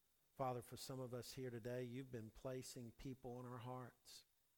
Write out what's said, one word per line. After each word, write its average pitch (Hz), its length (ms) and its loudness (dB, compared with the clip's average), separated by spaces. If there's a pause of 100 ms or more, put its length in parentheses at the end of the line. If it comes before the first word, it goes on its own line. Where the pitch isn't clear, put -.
(360)
Father, 127 240 6
for 117 160 -6
some 131 240 0
of 123 140 0
us 117 180 -2
here 127 180 0
today, 120 340 2
you've 123 260 0
been 110 200 -2
placing 127 600 -2
people 123 480 -2
in 123 60 -2
our 123 120 0
hearts. 123 680 -4 (320)